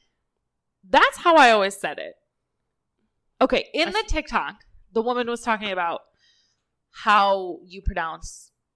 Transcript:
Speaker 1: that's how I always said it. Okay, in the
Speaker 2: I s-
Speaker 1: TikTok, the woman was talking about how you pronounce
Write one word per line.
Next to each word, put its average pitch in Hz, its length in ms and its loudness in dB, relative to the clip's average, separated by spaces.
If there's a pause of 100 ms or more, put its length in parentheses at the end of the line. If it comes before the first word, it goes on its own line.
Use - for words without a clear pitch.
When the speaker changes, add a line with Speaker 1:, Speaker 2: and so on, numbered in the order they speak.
(880)
Speaker 1:
that's 370 300 2
how - 180 6
I 262 140 8
always 202 260 2
said 156 220 -8
it. - 160 -14 (1300)
Okay, - 340 0
in 320 180 -4
the 403 60 -4
Speaker 2:
I 440 40 -2
s- 403 80 -10
Speaker 1:
TikTok, 208 460 -6 (360)
the 220 100 -2
woman 240 260 -4
was 240 140 -8
talking 214 280 -4
about 175 300 -6 (920)
how 196 760 0
you 185 160 -20
pronounce - 680 -10 (260)